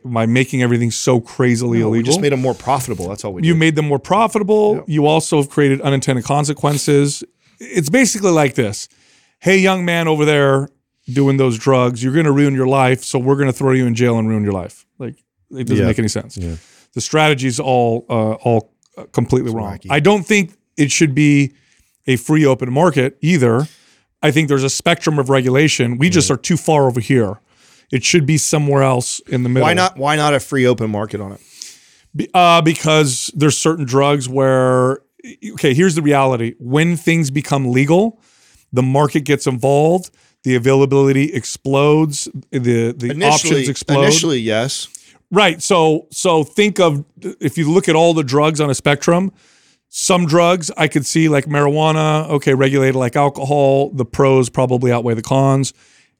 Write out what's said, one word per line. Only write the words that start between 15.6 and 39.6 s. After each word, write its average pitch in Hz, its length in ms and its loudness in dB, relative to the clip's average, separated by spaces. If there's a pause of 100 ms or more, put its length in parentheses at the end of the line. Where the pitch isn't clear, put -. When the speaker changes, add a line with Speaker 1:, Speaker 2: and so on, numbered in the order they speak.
Speaker 1:
doesn't 120 160 0
Speaker 3:
Yeah. 117 40 2
Speaker 1:
make 113 120 0
any 113 100 0
sense. - 280 -10
Speaker 3:
Yeah. 85 200 -8 (380)
Speaker 1:
The 123 60 -8
strategy's 135 600 0
all, 123 500 0
uh, 110 220 -2 (100)
all, 117 300 0 (260)
uh, - 140 -16
completely 127 380 -2
Speaker 3:
It's 113 60 -6
Speaker 1:
wrong. 101 220 -10
Speaker 3:
wacky. - 120 -20
Speaker 1:
I 147 100 0
don't 190 260 2
think 202 260 0 (240)
it 143 160 0
should 147 220 0
be 143 380 2 (540)
a 131 100 2
free 156 280 0
open 127 280 0
market 139 500 0
either. 139 440 2 (560)
I 151 80 2
think 151 180 0
there's 139 160 0
a 135 60 -2
spectrum 170 480 -2
of 131 120 0
regulation. 127 680 2
We 147 140 0
just 160 180 2
Speaker 3:
Yeah. 139 60 2
Speaker 1:
are 120 40 -4
too - 200 -2
far 147 280 2
over 123 140 -2
here. 113 400 0 (500)
It 127 140 -2
should 160 220 2
be 156 100 2
somewhere 143 460 0
else 127 460 0
in 123 160 -2
the 123 40 -2
middle. 127 180 0
Speaker 2:
Why 165 80 2
not, 185 220 0
why 143 200 -2
not 147 180 0
a 131 60 2
free 131 260 0
open 117 240 0
market 104 300 -6
on 98 120 -14
it? - 80 -20 (720)
Speaker 1:
Be-, - 200 -6
uh, 170 280 4
because 156 720 0
there's 147 220 2
certain 160 300 -2
drugs 139 420 0
where, 131 720 0 (560)
okay, 143 200 0
here's 170 200 2
the 165 80 -2
reality. 131 560 0
When 151 380 -2
things 165 340 -2
become 135 420 -2
legal, 160 480 0 (520)
the 123 100 0
market 139 420 0
gets 143 220 -2
involved, 143 640 0 (340)